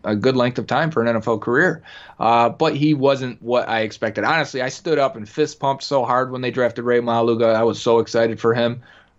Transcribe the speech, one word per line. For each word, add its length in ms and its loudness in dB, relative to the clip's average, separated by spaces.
a 100 0
good 220 2
length 220 0
of 100 -8
time 240 0
for 100 0
an 60 2
N 80 0
F 100 -4
L 120 0
career. 440 0
Uh, 300 4
but 260 0
he 200 2
wasn't 480 0
what 260 0
I 120 0
expected. 440 -4
Honestly, 380 0
I 80 -4
stood 280 -2
up 180 0
and 120 -14
fist 320 -4
pumped 240 -4
so 220 0
hard 240 0
when 100 -8
they 100 -2
drafted 340 -2
Rey 160 2
Maualuga. 540 2
I 100 2
was 160 0
so 180 4
excited 420 0
for 140 2
him. 260 -2